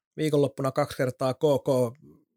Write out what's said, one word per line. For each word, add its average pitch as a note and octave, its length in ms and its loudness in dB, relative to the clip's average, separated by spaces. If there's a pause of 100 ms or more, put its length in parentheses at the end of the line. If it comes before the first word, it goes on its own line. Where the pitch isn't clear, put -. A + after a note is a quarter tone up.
(160)
viikonloppuna C#3+ 560 0
kaksi - 240 -2
kertaa C3 380 -2
K - 40 -20
K. B2+ 600 0 (380)